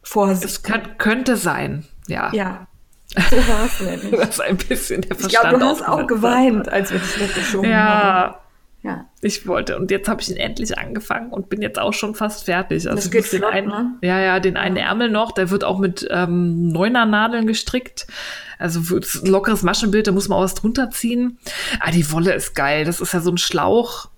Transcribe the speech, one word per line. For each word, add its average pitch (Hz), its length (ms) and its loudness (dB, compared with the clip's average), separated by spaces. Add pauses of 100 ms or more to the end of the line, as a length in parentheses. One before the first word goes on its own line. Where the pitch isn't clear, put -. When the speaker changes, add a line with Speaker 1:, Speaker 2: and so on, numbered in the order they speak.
Speaker 1:
Vorsichtig. 196 480 0
Speaker 2:
Es - 140 -8
kann, - 340 -4
könnte 247 380 2
sein, 143 480 -4 (240)
ja. - 240 -4
Speaker 1:
Ja, 185 340 -4 (480)
so 190 220 8
war's 226 440 4
Speaker 2:
<laughs> - 0 -
Speaker 1:
nämlich. 180 380 -6
Speaker 2:
Dass 220 220 0
ein 190 160 0
bisschen - 460 -4
der - 100 -6
Speaker 1:
Ich - 60 -8 (100)
glaub, 226 140 4
Speaker 2:
Verstand 254 200 4
Speaker 1:
du 262 40 4
hast 302 160 0
auch - 60 -2
Speaker 2:
aufgehört - 120 2
hat. - 80 -2
Speaker 1:
geweint, 240 600 4
als 196 220 -2
wir 185 80 -2
dich 185 220 -4
weggeschoben 202 500 0
Speaker 2:
Ja. 214 160 4
Speaker 1:
haben. 202 480 4 (480)
Ja. 190 220 -10 (160)
Speaker 2:
Ich - 260 -4
wollte, - 320 -2
und 185 120 -4
jetzt 196 180 -2
hab 214 120 -2
ich - 100 -6
ihn 185 80 -6
endlich - 400 -4
angefangen 226 520 -6
und - 200 -8
bin 208 120 -4
jetzt 208 160 -4
auch 208 140 0
schon 214 240 -4
fast 214 300 -4
fertig. 180 420 -2
Also - 80 -2
Speaker 1:
Das 196 80 -2
Speaker 2:
ich 180 80 -4
Speaker 1:
geht 226 80 6
Speaker 2:
muss - 100 -4
den 190 100 0
Speaker 1:
flott, 208 120 0
Speaker 2:
einen, 196 160 0
Speaker 1:
ne? 233 320 -2
Speaker 2:
ja, 185 180 2
ja, 190 220 2
den 185 160 2
Speaker 1:
Ja. - 60 -2
Speaker 2:
einen 180 160 0
Ärmel 226 320 0
noch, 214 220 0
der 214 180 0
wird 196 140 0
auch 190 140 0
mit, 185 320 -2
ähm, 175 600 0
Neuner-Nadeln 220 760 2
gestrickt. - 600 -4 (520)
Also 170 300 -2
wird's - 340 -2
lockeres 196 400 2
Maschenbild, 208 460 2
da - 40 4
muss 196 160 0
man 196 100 2
auch 180 40 2
was 185 120 0
drunter 233 360 -2
ziehen. 240 480 -2 (400)
Ah, 160 140 -2
die 156 180 2
Wolle 165 240 2
ist - 220 -4
geil, 151 280 0
das 170 160 -2
ist - 120 -4
ja 180 80 0
so 175 100 0
ein 175 80 -2
Schlauch 196 800 0